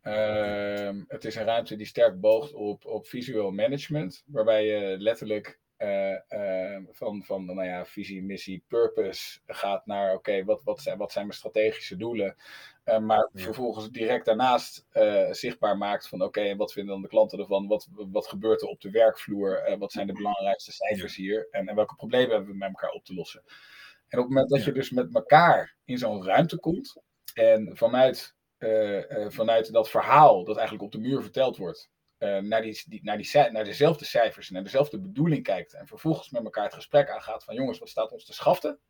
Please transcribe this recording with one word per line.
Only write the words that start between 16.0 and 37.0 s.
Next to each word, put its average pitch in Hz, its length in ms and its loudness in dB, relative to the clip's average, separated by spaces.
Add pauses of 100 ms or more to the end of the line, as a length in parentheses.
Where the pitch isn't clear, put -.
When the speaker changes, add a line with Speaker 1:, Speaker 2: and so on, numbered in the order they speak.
Speaker 1:
van: 92 140 -6
oké, 95 180 -2
en 101 160 -2
wat 101 160 -4
vinden 98 200 -8
dan 98 100 -8
de 104 60 -12
klanten 107 300 2
ervan? 98 280 -2
Wat, 104 240 -2
wat 101 360 -6
gebeurt 104 360 0
er - 60 -6
op - 120 -12
de 101 100 -12
werkvloer? 101 720 2
Eh, 98 160 -2
wat 101 140 -10
zijn 101 140 -6
de 98 60 -6
belangrijkste 98 600 -4
cijfers 98 440 -4
Speaker 2:
Ja. 95 60 -10
Speaker 1:
hier? 107 280 -4
En, 98 180 -4
en 104 60 -8
welke 104 200 0
problemen 123 360 0
hebben 101 200 -2
we 98 60 -12
met 98 120 -6
elkaar - 220 -6
op - 140 -14
te 95 100 -14
lossen? - 280 -12 (640)
En 123 100 -2
op 123 60 2
het 127 100 -2
moment 131 160 4
dat 139 80 4
Speaker 2:
Ja. - 60 0
Speaker 1:
je 139 80 0
dus 131 180 -4
met 123 240 -2
elkaar - 680 6
in 123 140 -6
zo'n 107 260 -4
ruimte 143 340 4
komt 190 440 -6 (320)
en 113 420 4
vanuit, 127 580 4 (240)
eh, 107 680 0
eh, 104 60 -6
vanuit 113 420 2
dat 110 180 6
verhaal 123 540 8
dat 107 120 -4
eigenlijk 110 300 -4
op 101 60 -14
de 110 160 -6
muur 131 140 0
verteld 127 340 0
wordt, 87 340 -12 (280)
eh, 101 200 -2
naar 107 240 0
die, 110 260 -10
die, 110 140 -14
naar 107 140 -4
die 107 100 -8
cij-, 135 240 4
naar 110 140 -4
dezelfde 143 400 0
cijfers, - 460 -2
naar 92 120 -8
dezelfde 101 380 -2
bedoeling 131 420 0
kijkt 90 320 -4
en - 120 -18
vervolgens - 440 -4
met 117 140 -6
elkaar 107 200 -4
het 101 100 -6
gesprek - 360 2